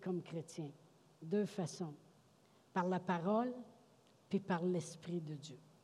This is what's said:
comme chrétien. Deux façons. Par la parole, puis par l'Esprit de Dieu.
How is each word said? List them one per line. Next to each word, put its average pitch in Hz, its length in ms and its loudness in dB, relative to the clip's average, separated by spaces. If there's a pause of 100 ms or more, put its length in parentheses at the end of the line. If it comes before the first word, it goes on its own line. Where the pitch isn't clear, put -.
comme 180 220 0
chrétien. 160 480 -6 (520)
Deux 190 240 2
façons. 160 480 -2 (800)
Par 180 140 4
la 185 140 4
parole, 196 520 2 (760)
puis 196 120 2
par 180 240 2
l'Esprit 175 560 0
de 156 140 -6
Dieu. 135 240 -12 (260)